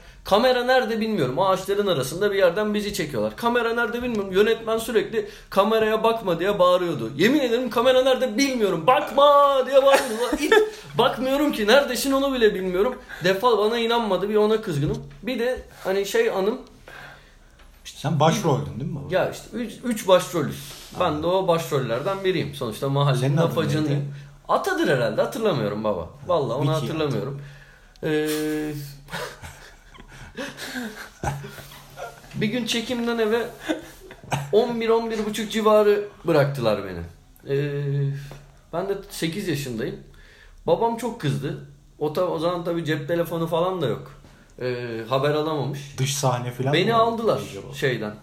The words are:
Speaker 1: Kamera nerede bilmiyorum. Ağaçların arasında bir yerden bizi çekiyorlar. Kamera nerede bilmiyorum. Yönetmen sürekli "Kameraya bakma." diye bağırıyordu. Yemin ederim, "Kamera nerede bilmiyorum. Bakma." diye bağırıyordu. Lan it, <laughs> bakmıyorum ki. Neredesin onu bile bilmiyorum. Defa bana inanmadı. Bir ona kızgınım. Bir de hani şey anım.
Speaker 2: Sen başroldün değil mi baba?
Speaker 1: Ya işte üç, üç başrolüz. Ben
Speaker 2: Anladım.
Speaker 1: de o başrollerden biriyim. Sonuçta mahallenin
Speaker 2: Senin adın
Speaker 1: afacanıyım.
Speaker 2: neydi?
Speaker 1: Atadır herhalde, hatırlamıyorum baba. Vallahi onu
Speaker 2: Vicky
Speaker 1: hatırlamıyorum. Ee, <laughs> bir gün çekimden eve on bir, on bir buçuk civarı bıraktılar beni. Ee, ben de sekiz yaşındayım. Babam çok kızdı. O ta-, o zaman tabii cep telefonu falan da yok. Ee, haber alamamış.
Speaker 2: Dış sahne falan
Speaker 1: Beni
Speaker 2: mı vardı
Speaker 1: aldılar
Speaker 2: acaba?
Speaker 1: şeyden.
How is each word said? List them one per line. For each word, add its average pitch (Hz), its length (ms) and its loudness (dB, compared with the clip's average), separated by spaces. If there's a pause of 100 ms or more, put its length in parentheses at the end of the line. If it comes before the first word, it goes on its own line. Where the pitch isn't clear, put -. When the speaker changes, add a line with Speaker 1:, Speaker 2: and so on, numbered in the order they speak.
(240)
Speaker 1:
Kamera 247 400 4
nerede 247 360 2
bilmiyorum. 165 380 0
Ağaçların 196 480 0
arasında 170 460 0
bir 196 60 -2
yerden 202 360 2
bizi 208 200 -2
çekiyorlar. 120 420 -4
Kamera 233 380 0
nerede 240 280 -2
bilmiyorum. 208 300 -4
Yönetmen 220 460 2
sürekli 220 500 -2 (220)
"Kameraya 220 540 2
bakma." 220 360 0
diye 180 180 0
bağırıyordu. 175 580 2
Yemin 254 240 4
ederim, 247 300 0
"Kamera 254 320 4
nerede 247 360 0
bilmiyorum. 214 480 0
Bakma." 277 800 6
diye 277 160 4
bağırıyordu. 269 400 4
Lan 240 240 -2
it, 415 60 4 (220)
<laughs> - 240 -14
bakmıyorum 269 540 2
ki. 214 140 -2
Neredesin 254 460 4
onu 269 220 2
bile 214 200 4
bilmiyorum. 185 400 0 (300)
Defa 190 340 4
bana 226 200 2
inanmadı. 220 500 0
Bir 214 80 0
ona 214 240 4
kızgınım. 175 420 -2 (200)
Bir 233 160 -4
de 240 240 -2 (220)
hani 196 220 0
şey 226 240 2
anım. 196 280 0 (1300)
Speaker 2:
Sen - 360 -2
başroldün 147 600 0
değil 170 100 -6
mi 165 60 -8
baba? 143 180 -8
Speaker 1:
Ya 156 160 0
işte - 220 -14
üç, 233 200 -6 (120)
üç 214 240 -4
başrolüz. 170 500 2 (420)
Ben 180 40 2
Speaker 2:
Anladım. 151 180 -2
Speaker 1:
de 165 40 -2
o 180 220 0
başrollerden 160 760 0
biriyim. 165 300 0
Sonuçta 123 340 -4
mahallenin 139 320 2
Speaker 2:
Senin 139 160 2
adın 165 100 4
Speaker 1:
afacanıyım. 151 480 0
Speaker 2:
neydi? - 100 -2 (440)
Speaker 1:
Atadır 339 400 0
herhalde, 120 340 2
hatırlamıyorum 117 640 -2
baba. 90 260 -2 (160)
Vallahi 139 300 0
onu 147 140 -2
Speaker 2:
Vicky 156 100 0
Speaker 1:
hatırlamıyorum. 139 600 -4 (640)
Ee, 151 680 -2 (3500)
<laughs> - 0 -
bir - 120 -2
gün 233 200 -2
çekimden 233 520 -2
eve 220 280 0 (1080)
on 233 280 4
bir, 226 80 -2
on 226 220 2
bir 214 160 -2
buçuk 208 260 -6
civarı 208 520 4 (220)
bıraktılar 139 580 2
beni. 90 160 -8 (560)
Ee, 143 260 -2 (880)
ben 185 160 -4
de 196 60 0 (160)
sekiz 175 380 -4
yaşındayım. 135 480 -4 (720)
Babam 226 300 2
çok 226 240 -6
kızdı. 147 460 -4 (320)
O 151 140 -2
ta-, 180 160 0
o 160 100 -2
zaman 175 260 -2
tabii 170 200 -4
cep 143 240 -4
telefonu 170 380 -2
falan 175 360 0
da 131 40 0
yok. - 260 -4 (500)
Ee, 127 140 -2 (320)
haber 139 220 2
alamamış. 151 500 -2 (180)
Speaker 2:
Dış 135 180 0
sahne 123 360 -2
falan 135 200 -2
Speaker 1:
Beni 175 200 4
Speaker 2:
mı - 60 -
vardı 226 40 6
Speaker 1:
aldılar 220 380 0 (100)
Speaker 2:
acaba? 98 240 -14
Speaker 1:
şeyden. 107 480 -2